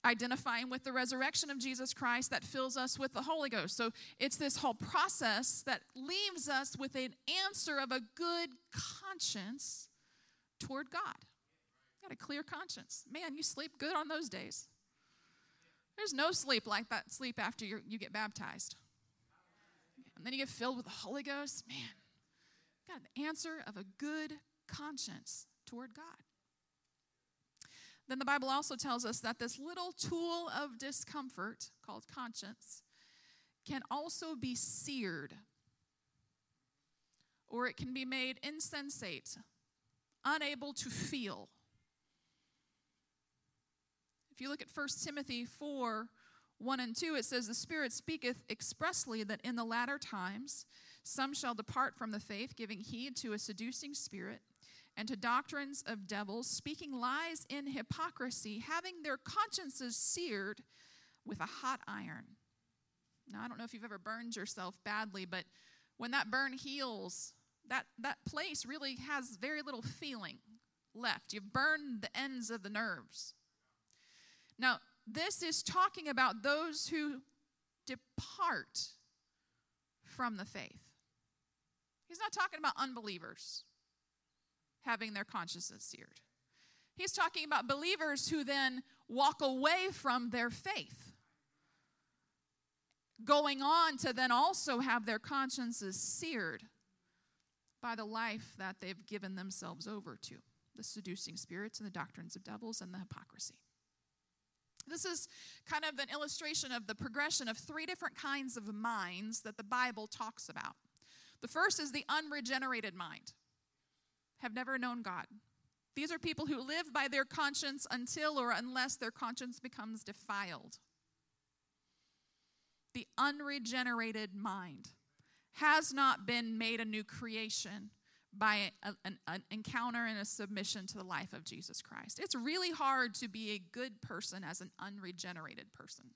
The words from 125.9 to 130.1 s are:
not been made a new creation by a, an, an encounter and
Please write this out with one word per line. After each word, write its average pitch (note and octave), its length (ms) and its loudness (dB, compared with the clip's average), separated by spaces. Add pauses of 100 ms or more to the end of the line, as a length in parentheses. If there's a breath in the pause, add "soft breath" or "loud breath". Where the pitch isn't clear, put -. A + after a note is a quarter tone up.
not C4+ 340 6
been A#3 320 2
made A3+ 220 2
a A#3 40 0
new A3 180 0
creation G#3+ 880 -4 (400 soft breath)
by G#3 420 6 (100)
a, G#3 100 -2 (140)
an, F#3+ 200 -6
an F3 240 -4
encounter A#3 540 0
and A3 140 0